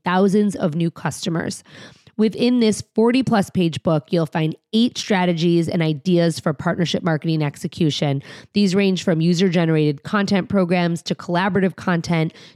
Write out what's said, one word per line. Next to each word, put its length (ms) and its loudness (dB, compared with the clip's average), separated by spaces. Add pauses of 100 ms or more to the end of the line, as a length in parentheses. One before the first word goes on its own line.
thousands 520 2
of 180 -2
new 160 -2
customers. 720 -6 (540)
Within 440 2
this 220 2 (120)
forty-plus 560 2
page 320 -2
book, 280 0
you'll 140 0
find 300 -2 (180)
eight 240 2
strategies 720 0
and 140 0
ideas 560 0
for 140 0
partnership 500 -2
marketing 400 0
execution. 800 -2 (300)
These 220 2
range 280 0
from 180 0
user-generated 840 2
content 440 -2
programs 540 0
to 120 -6
collaborative 640 -2
content 560 -2 (240)